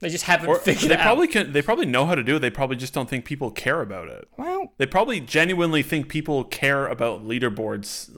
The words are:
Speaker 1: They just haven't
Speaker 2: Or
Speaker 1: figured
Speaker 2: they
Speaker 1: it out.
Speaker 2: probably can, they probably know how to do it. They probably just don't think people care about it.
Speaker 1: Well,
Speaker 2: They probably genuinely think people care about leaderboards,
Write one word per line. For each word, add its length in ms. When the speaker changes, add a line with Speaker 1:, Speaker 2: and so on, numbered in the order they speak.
Speaker 1:
They 60
just 160
haven't 240
Speaker 2:
Or 80
Speaker 1:
figured 360
Speaker 2:
they 20
Speaker 1:
it 80
out. 20
Speaker 2:
probably 240
can, 240
they 100
probably 240
know 200
how 100
to 80
do 140
it. 20
They 100
probably 280
just 160
don't 160
think 160
people 260
care 300
about 260
it. 300
Speaker 1:
Well, 400
Speaker 2:
They 80
probably 340
genuinely 640
think 240
people 380
care 420
about 400
leaderboards, 920